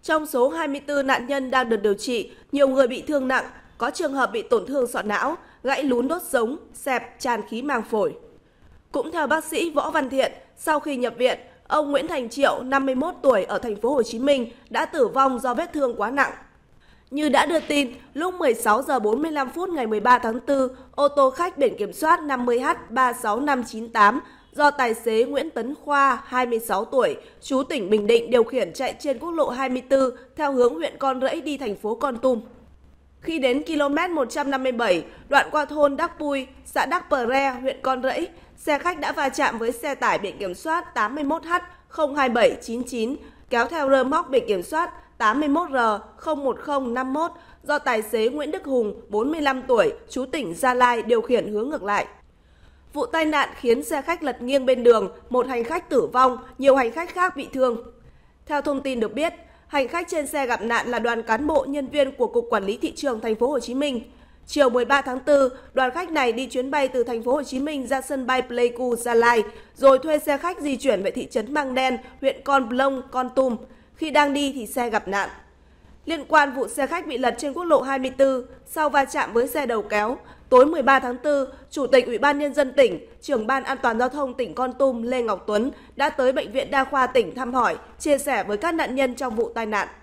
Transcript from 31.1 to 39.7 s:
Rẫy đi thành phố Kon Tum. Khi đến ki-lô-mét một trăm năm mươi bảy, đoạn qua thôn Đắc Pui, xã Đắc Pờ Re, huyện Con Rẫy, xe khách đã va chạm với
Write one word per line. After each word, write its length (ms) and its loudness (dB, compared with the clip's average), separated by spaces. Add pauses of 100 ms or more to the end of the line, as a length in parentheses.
Rẫy 200 -2
đi 180 -6
thành 180 -6
phố 180 -6
Kon 240 -4
Tum. 220 0 (800)
Khi 180 -6
đến 280 0
ki-lô-mét 440 0
một 200 -2
trăm 200 -4
năm 120 -2
mươi 100 0
bảy, 320 0 (240)
đoạn 220 4
qua 140 0
thôn 320 2
Đắc 220 -4
Pui, 280 -4 (180)
xã 220 -2
Đắc 240 -4
Pờ 160 0
Re, 240 2
huyện 320 -4
Con 200 -2
Rẫy, 260 -2 (280)
xe 220 -2
khách 220 -4
đã 120 -4
va 160 -2
chạm 300 0
với 140 -2